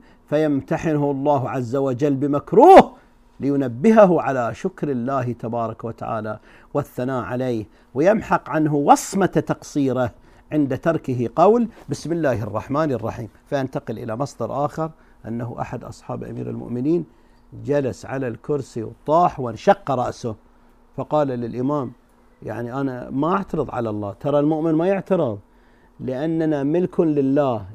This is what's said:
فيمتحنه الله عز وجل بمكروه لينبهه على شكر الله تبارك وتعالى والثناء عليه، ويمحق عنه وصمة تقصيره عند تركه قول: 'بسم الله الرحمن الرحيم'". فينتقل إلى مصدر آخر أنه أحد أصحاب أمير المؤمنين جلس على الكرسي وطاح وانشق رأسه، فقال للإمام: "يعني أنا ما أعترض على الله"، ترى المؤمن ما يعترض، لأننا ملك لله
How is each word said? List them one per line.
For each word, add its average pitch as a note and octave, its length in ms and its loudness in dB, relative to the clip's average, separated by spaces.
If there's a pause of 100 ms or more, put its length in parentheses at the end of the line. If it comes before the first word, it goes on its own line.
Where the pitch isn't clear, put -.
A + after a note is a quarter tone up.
(300)
فيمتحنه D3 800 0
الله C#3 380 0
عز B2 260 -4
وجل C#3 400 0
بمكروه F3 800 8 (460)
لينبهه C#3+ 840 4
على A#2 320 -2
شكر E3+ 380 -6
الله B2 400 -4
تبارك A2+ 520 -6
وتعالى A2+ 560 -8 (340)
والثناء C3 500 -4
عليه، A#2+ 420 -4 (280)
ويمحق E3+ 560 0
عنه D3 260 0
وصمة F#3+ 500 2
تقصيره C3 840 -2 (400)
عند C#3 260 0
تركه C3 580 -2
قول: G#3+ 320 4 (220)
'بسم - 220 -8
الله C#3 320 0
الرحمن C3+ 480 -2
الرحيم'". G#2+ 380 -6 (160)
فينتقل C3+ 540 -6
إلى A2+ 160 -8
مصدر B2 500 -4
آخر D#3+ 260 -6 (360)
أنه A#2 320 -8
أحد B2 240 -10
أصحاب A#2+ 400 -12
أمير A#2+ 260 -10
المؤمنين B2 560 -4 (600)
جلس C3+ 400 -2
على C3 220 -6
الكرسي B2+ 560 -6
وطاح D3+ 560 0
وانشق B2+ 520 0
رأسه، A#2 440 -4 (640)
فقال C#3+ 300 0
للإمام: B2+ 640 -4 (520)
"يعني A#2+ 380 -8
أنا B2+ 280 -6
ما C#3+ 240 -2
أعترض F3+ 380 -4
على A#2 180 -4
الله"، G#2 300 -6
ترى C#3+ 200 2
المؤمن D#3 340 2
ما E3 140 2
يعترض، E3+ 520 0 (600)
لأننا D3+ 640 0
ملك F3 360 0
لله C#3 760 2